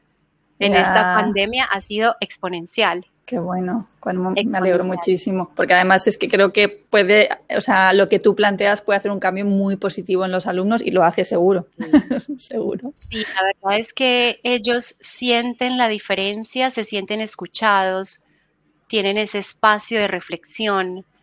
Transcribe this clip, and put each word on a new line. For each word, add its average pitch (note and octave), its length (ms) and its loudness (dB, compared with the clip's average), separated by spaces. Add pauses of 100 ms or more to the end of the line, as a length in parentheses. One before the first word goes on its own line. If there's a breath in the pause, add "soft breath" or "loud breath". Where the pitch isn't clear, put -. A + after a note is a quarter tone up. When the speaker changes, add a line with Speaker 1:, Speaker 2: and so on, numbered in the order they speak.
(600)
Speaker 1:
en G3+ 160 2
esta F#3 200 4
Speaker 2:
Ya. F#3 200 4
Speaker 1:
pandemia, G#3+ 500 0
ha G3 160 -4
sido A3 400 -2
exponencial. F3+ 840 -4 (200)
Speaker 2:
Qué B3 140 -6
bueno, F3+ 480 -4 (140)
cuando F#3 280 -4
me F#3+ 120 -2
alegro A3 100 -2
Speaker 1:
Exponencial. F#3 340 0
Speaker 2:
muchísimo, F#3 680 -2
porque F3+ 180 2
además F#3 320 4
es G3+ 120 2
que - 100 -2
creo G3 240 4
que G#3 160 4
puede, G#3 640 2 (260)
o G3+ 60 0
sea, F#3+ 320 4
lo F#3+ 160 4
que G3 100 2
tú G3+ 160 4
planteas G3+ 460 2
puede G3+ 160 0
hacer G3+ 120 -2
un G3 120 -4
cambio F#3+ 240 -2
muy G3 320 0
positivo F#3 480 -2
en F#3 60 -4
los F#3 160 -2
alumnos G3+ 340 0
y - 100 -2
lo F#3 120 4
hace F3 200 2
seguro, F3+ 420 2 (120)
Speaker 1:
Sí. D#4+ 140 -6
Speaker 2:
<laughs> C4 480 2
seguro. - 600 -8
Speaker 1:
Sí, A3 240 -8 (100)
la F#3+ 120 -2
verdad G3 340 -2
es A3+ 140 -10
que B3 500 0
ellos A#3+ 560 -2
sienten B3 800 -2
la B3 100 2
diferencia, G#3 840 -4
se A3+ 120 -6
sienten G#3 380 -6
escuchados, G3 960 -2 (680)
tienen G3+ 300 0
ese G#3 200 -4
espacio G#3+ 640 0
de G3+ 80 0
reflexión. F#3+ 960 -4 (180)